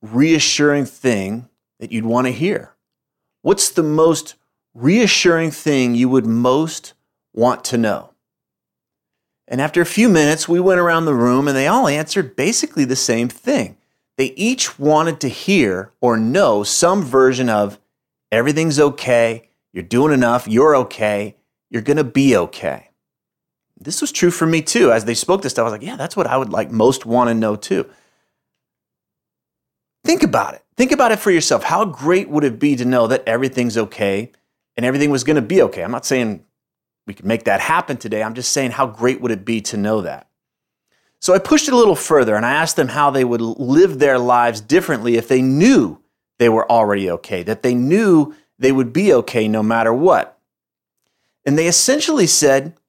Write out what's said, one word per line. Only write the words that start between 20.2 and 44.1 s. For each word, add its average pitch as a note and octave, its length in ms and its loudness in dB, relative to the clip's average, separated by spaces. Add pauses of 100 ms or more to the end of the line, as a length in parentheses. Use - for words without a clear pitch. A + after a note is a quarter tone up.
you're C#3 280 4
okay, G#2+ 600 -4 (320)
you're A2+ 140 -6
gonna C#3+ 220 0
be C3+ 300 2
okay." E2 560 -4 (880)
This - 220 -10
was D4 100 -4
true F3 200 0
for E3 160 -2
me D#3+ 160 0
too. F3 280 2
As A2+ 140 2
they A#2 80 -4
spoke F#3+ 300 -2
this C3 100 -6
stuff, A#2 100 -2
I - 20 0
was A2+ 80 -4
like, G#2+ 100 -12
"Yeah, A3 140 -14
that's - 200 -10
what E3+ 120 -2
I B2+ 100 0
would, A#2+ 120 -6
like, G#2 200 -4
most A#2 340 0
wanna A#2 300 0
know A2 220 -2
too." - 280 -6 (2250)
Think E4+ 200 0
about G#2+ 320 0
it. - 100 -20 (120)
Think B3+ 160 2
about B3 200 2
it G#3 60 -2
for G3 140 0
yourself. C#3+ 320 0
How F#3+ 200 0
great E3 460 -2
would D3 140 0
it A#2+ 140 -2
be D3 180 2
to B2 100 -2
know B2 220 2
that C3 180 -2
everything's A#2+ 500 -2
okay G#2 560 -4 (440)
and A#2+ 100 -2
everything C#3+ 240 0
was B2+ 140 -2
gonna D3 180 2
be F3 180 0
okay? G2+ 220 0
I'm E2 80 -8
not A#2+ 160 -8
saying A#2 380 -4 (600)
we G2 100 -14
could - 120 -14
make A2+ 160 -2
that G2 160 0
happen D#3+ 380 -4
today. G#2+ 260 -6
I'm A2 100 -6
just B2 200 -8
saying, C3+ 180 -2
how C3+ 160 -4
great B2 340 -2
would A#2+ 120 -2
it G2 120 -8
be A2+ 180 -4
to - 140 -8
know G#2 260 -2
that? C#2 260 -12 (920)
So F#3 140 2
I F#3+ 60 4
pushed D4 260 2
it C4 80 -2
a - 20 4
little G#3+ 200 4
further B2 400 2
and A2+ 100 -2
I C3 60 -2
asked D#3+ 240 -2
them D3 100 0
how C#3+ 240 0
they C3 140 0
would A#2+ 160 -2
live C3+ 580 2
their C3 220 2